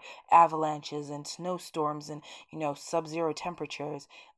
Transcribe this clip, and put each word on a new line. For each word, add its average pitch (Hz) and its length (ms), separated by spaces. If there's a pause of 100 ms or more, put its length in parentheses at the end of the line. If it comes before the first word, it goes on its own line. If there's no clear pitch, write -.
(320)
avalanches 151 800
and 147 160
snowstorms 156 840
and, 151 140 (260)
you 156 80
know, 147 160
sub-zero 160 580
temperatures, 151 760 (300)